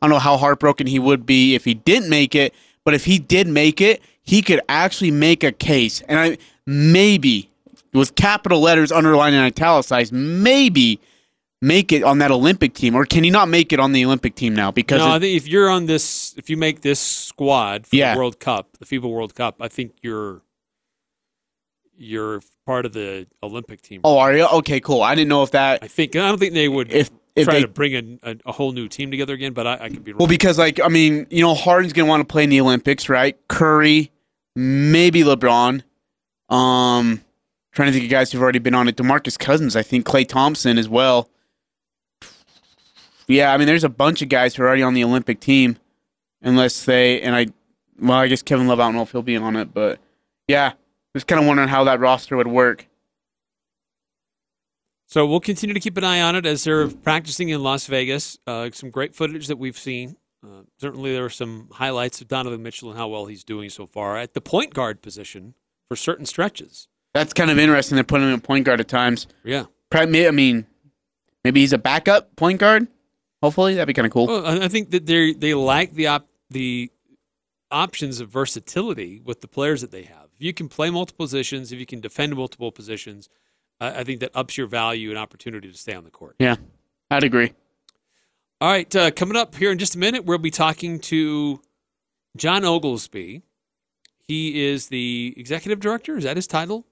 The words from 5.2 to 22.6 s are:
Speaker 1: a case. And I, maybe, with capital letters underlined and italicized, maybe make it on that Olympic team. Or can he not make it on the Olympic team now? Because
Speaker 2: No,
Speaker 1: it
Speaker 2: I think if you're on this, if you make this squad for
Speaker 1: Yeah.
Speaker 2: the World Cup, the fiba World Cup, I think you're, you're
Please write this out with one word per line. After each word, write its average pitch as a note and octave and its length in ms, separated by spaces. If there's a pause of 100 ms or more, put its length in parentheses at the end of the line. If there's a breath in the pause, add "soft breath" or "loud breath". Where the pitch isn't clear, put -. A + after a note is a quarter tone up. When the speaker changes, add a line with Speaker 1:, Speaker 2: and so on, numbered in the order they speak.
Speaker 1:
a D3 80
case. B2 520
And C#3+ 160
I, E3 200 (260 soft breath)
maybe, D3 880 (420)
with C3+ 220
capital G3+ 460
letters D#3+ 320
underlined D3+ 420
and C3+ 120
italicized, B2+ 640
maybe E3+ 880 (600)
make F3 320
it D3 120
on C#3 140
that C#3+ 120
Olympic C#3 440
team. A#2+ 200
Or C3+ 100
can D#3+ 200
he F3 60
not G3 180
make E3+ 240
it C#3 80
on C3+ 120
the B2+ 120
Olympic B2+ 320
team A2+ 180
now? G2+ 160
Because C#3 300
Speaker 2:
No, D#3+ 80
Speaker 1:
it D#3+ 80
Speaker 2:
I - 20
think F#3 180
if D3 120
you're G3 200
on F#3 180
this, - 500
if - 120
you D#3+ 80
make D#3 260
this C#3 180
squad A2+ 880
for C3 80
Speaker 1:
Yeah. C3 180
Speaker 2:
the C3 40
World B2 200
Cup, A2 400
the - 80
fiba B2 240
World A2+ 240
Cup, A#2+ 260
I A#2 80
think A#2 340
you're, G#2+ 400 (1500)
you're G#2+ 440 (260)